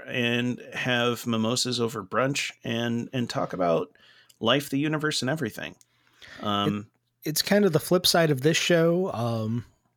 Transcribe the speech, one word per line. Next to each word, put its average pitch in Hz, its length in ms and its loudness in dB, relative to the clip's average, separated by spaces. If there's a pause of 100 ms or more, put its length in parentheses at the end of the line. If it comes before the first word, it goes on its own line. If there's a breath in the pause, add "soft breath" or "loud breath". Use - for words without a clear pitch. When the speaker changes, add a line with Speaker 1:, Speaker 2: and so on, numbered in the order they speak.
Speaker 1:
and 120 540 -2 (120)
have 120 540 0
mimosas 117 540 0
over 110 220 -4
brunch 127 500 -2 (100)
and, 117 500 -2
and 123 160 -2
talk - 240 -4
about 170 360 0 (520 soft breath)
life, 135 300 0
the 139 80 -2
universe, 151 440 -2
and 127 80 -2
everything. 113 460 -6 (640 loud breath)
Um, 104 440 0 (380)
Speaker 2:
It, 160 60 -4
it's 151 120 -2
kind 208 220 4
of 185 80 4
the 151 80 4
flip 180 260 2
side 165 240 4
of 131 120 0
this 160 140 4
show, 170 560 4
um, 113 520 -2 (320)